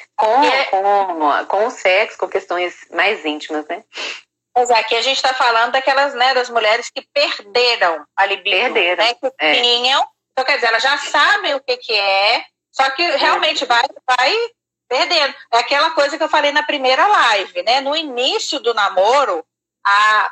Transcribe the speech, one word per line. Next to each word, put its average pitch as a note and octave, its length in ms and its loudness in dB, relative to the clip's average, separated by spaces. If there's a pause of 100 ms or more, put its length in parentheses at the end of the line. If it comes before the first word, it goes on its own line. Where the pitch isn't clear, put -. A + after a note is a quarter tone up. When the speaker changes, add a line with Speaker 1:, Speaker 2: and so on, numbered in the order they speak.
(160)
Speaker 1:
com, A3 280 2
Speaker 2:
É. C4+ 220 2
Speaker 1:
com, F#3+ 800 0
com G#3 200 0
o - 20 -2
sexo, G#3 480 0
com F#3 100 -4
questões F3 480 -4 (140)
mais G3 340 -2
íntimas, D3+ 440 -6
né? - 160 -10 (680)
Speaker 2:
Pois B3 200 2
é, A3+ 80 4
aqui A3+ 160 -2
a A3+ 80 0
gente C4 180 -2
tá C4 140 0
falando A#3+ 380 2
daquelas, C4+ 420 0
né, B3+ 180 2
das B3 160 -2
mulheres A#3 400 0
que - 140 -12 (100)
perderam G#3+ 920 0 (120)
a G3 100 2
libido, G3+ 480 -2
Speaker 1:
Perderam, F3+ 320 0
Speaker 2:
né, A#3+ 80 0
que C4 260 -6
Speaker 1:
é. D3+ 140 0
Speaker 2:
tinham. B3 500 0 (280)
Então, C4 120 -2
quer B3+ 120 0
dizer, A#3+ 120 -2
elas A3 140 0
já C#4 160 0
sabem D#4+ 560 0
o C4+ 60 -4
que B3 180 -6
que A#3+ 160 -8
é, G3+ 500 0 (280)
só C4+ 180 0
que D4+ 140 -4 (140)
realmente D#4 460 0
Speaker 1:
Uhum. B3 40 -6
Speaker 2:
vai, A#3+ 160 2 (340)
vai C4 160 2 (560)
perdendo. D4 460 0 (160)
É A#3 60 4
aquela C#4+ 340 0
coisa C#4+ 260 0
que D#4 60 -2
eu D4+ 60 -2
falei D4 240 0
na D4 100 0
primeira C#4+ 420 0
live, A3+ 580 2
né? B3+ 180 2
No C#4 120 -4
início D#4 680 -4
do A#3 120 0
namoro, G3+ 720 2 (420)
a, G#3+ 460 2